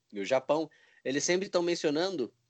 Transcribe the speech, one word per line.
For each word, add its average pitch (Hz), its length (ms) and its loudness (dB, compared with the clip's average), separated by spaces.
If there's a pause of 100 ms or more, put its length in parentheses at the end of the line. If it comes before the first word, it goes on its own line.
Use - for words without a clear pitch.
(140)
e 101 80 -6
o 98 40 -2
Japão, 143 440 0 (340)
eles 135 220 -2
sempre 185 240 0
tão 175 120 2
mencionando 170 720 0 (180)